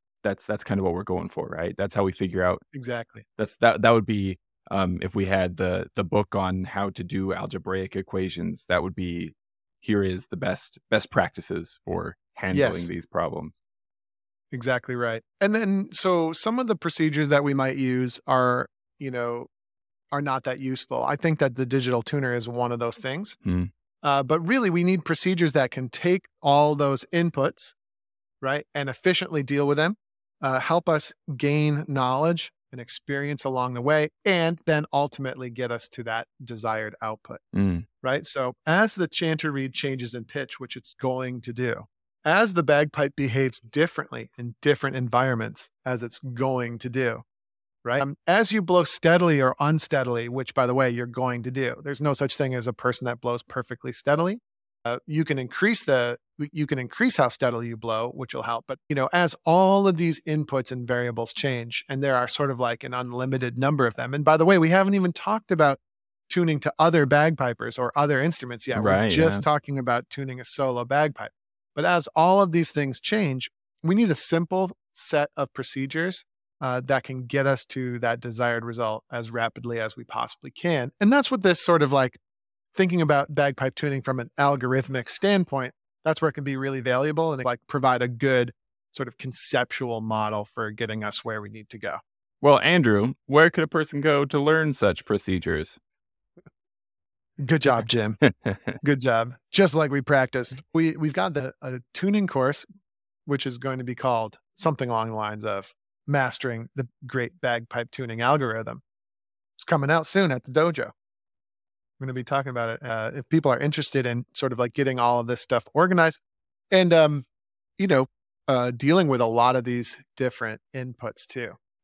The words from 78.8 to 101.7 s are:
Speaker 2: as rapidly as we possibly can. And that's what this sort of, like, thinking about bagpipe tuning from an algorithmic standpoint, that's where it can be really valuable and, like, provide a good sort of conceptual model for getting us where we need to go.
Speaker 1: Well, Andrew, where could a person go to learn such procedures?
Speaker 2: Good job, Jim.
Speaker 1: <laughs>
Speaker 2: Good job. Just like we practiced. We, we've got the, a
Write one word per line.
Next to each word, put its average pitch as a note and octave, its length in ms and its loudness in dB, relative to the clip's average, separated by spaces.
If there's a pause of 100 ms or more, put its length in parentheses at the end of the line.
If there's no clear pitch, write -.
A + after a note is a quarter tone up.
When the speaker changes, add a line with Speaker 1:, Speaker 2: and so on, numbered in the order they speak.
Speaker 2:
as A#2 200 -8
rapidly A#2 480 -4
as A2 160 -6
we B2 80 -18
possibly A#2+ 480 -8
can. D3 480 -2
And G#3+ 140 6
that's C#4+ 180 4
what A3 120 -2
this F3+ 200 4
sort E3+ 200 4
of, C3+ 80 2
like, C3+ 260 2 (580)
thinking F3+ 260 2
about D3 320 2
bagpipe C3+ 420 0
tuning C#3 260 -4
from B2+ 180 -4
an A#2+ 100 -10 (100)
algorithmic C3 680 0
standpoint, F3 640 0 (320)
that's D#3 160 0
where D#3+ 80 2
it C3+ 40 -2
can D3 100 -10
be C#3 140 -4
really C3+ 240 -4
valuable D3+ 520 0
and, B2+ 100 -6
like, B2 240 -2
provide B2+ 340 2
a B2 60 0
good B2 460 2 (380)
sort C3 160 -8
of A#2+ 100 -16
conceptual B2 840 -4
model G#2+ 440 -4
for A2 260 -8
getting A2 320 -6
us G#2 220 -6
where A2 160 -6
we G#2 80 -12
need G#2+ 200 -18
to A#2 80 -18
go. G2 200 -8 (440)
Speaker 1:
Well, C#3 180 8
Andrew, B2+ 540 4 (140)
where D#3 220 6
could E3 140 0
a D#3 40 -2
person D3+ 320 -4
go C#3+ 260 2
to C#3+ 140 -2
learn D#3 340 2
such G2 300 2
procedures? E2+ 760 -2 (1600)
Speaker 2:
Good C#3+ 180 2
job, A#2+ 260 4
Jim. A2 300 0 (340)
Speaker 1:
<laughs> - 340 -8
Speaker 2:
Good C#3 160 2
job. A#2+ 320 0 (180)
Just F3+ 220 4
like D3+ 160 2
we C#3 120 0
practiced. C3 600 0 (120)
We, E3 220 2
we've D3+ 180 -2
got F#3 200 -2
the, C3 280 -6
a B2+ 180 -8 (140)